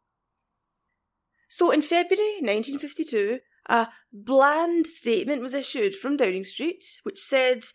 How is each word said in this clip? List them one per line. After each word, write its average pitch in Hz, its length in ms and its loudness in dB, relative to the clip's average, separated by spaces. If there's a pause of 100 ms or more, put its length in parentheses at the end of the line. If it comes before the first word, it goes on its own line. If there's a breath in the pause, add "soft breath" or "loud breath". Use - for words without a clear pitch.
(1500)
So 349 240 4
in 302 100 4
February 381 580 0
nineteen 226 380 -2
fifty-two, 254 600 -4 (260)
a 233 220 2 (240 loud breath)
bland 294 720 4
statement 233 560 -2
was 254 120 -8
issued 240 420 -2
from 277 200 -4
Downing 190 280 0
Street, - 400 -6 (180)
which - 180 -8
said, 254 440 2 (100)